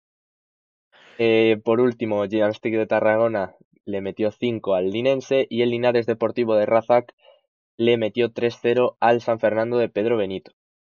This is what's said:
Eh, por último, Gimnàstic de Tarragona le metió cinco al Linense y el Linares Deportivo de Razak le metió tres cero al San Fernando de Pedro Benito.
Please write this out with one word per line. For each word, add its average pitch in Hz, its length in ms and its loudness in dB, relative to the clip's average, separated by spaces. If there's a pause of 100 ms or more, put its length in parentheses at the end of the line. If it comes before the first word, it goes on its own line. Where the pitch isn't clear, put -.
(1160)
Eh, 113 460 2
por 113 180 0
último, 113 440 -2
Gimnàstic 107 520 -2
de 110 100 -2
Tarragona 107 680 0 (300)
le 98 160 -6
metió 104 300 -4
cinco 110 440 -4
al 92 140 0
Linense 131 600 0
y 113 120 -2
el 120 100 2
Linares 120 340 0
Deportivo 113 500 -2
de 107 100 2
Razak 113 480 0 (640)
le 117 200 2
metió 113 360 -2
tres 120 280 -4
cero 120 380 0
al 117 220 2
San 113 180 -2
Fernando 113 380 0
de 117 120 0
Pedro 117 280 -2
Benito. 95 340 -6 (300)